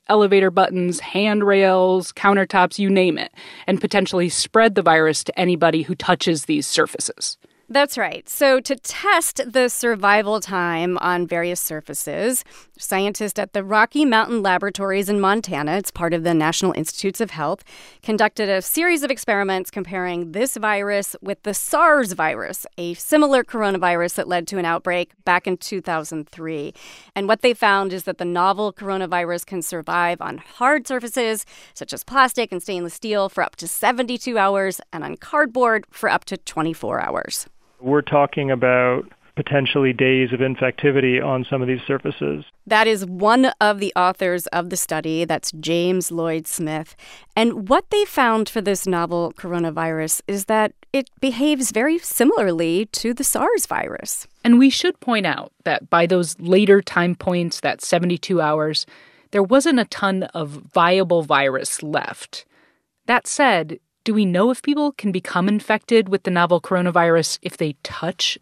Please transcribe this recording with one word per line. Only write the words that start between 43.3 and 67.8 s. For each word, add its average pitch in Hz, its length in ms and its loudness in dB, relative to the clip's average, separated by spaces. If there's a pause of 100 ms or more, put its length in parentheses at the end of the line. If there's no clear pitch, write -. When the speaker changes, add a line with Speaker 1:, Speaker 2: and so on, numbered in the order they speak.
Speaker 2:
of 208 200 2
the 202 140 -4
authors 180 520 0
of 175 240 -4
the 185 80 -6
study. 160 480 -4
That's 160 340 -4
James 175 500 0
Lloyd 165 360 -4
Smith. 156 500 -6 (400)
And 220 320 0
what 302 220 2
they 415 160 2
found 220 420 2
for 220 140 -4
this 190 240 -2
novel 170 500 -2
coronavirus 165 880 -4
is 196 200 -6
that 220 260 0 (220)
it 269 160 -2 (100)
behaves 269 500 0
very 302 280 0
similarly 196 920 2
to 233 200 -4
the 240 100 -6
sars 320 440 0
virus. - 600 -8 (160)
Speaker 1:
And 240 160 6
we 269 120 8
should - 300 -2
point 220 260 0
out - 260 -4 (120)
that - 260 -2
by 170 160 4
those 175 340 0
later 196 400 6
time 175 340 0
points, 175 460 -2
that - 220 -2
seventy-two 175 580 0
hours, 151 460 0 (460)
there 202 100 2
wasn't 262 380 4
a 214 40 2
ton 190 380 -2
of 160 260 -6
viable 175 720 2
virus 139 600 0
left. - 640 -8 (580)
That 240 220 0
said, 185 540 2 (240)
do 220 100 0
we 214 100 2
know 190 280 2
if 247 100 -6
people 294 300 0
can 208 180 -4
become 180 380 -2
infected 214 600 2
with 190 140 0
the 190 80 -4
novel 175 300 4
coronavirus 170 840 2
if - 140 -10
they 156 160 -2 (100)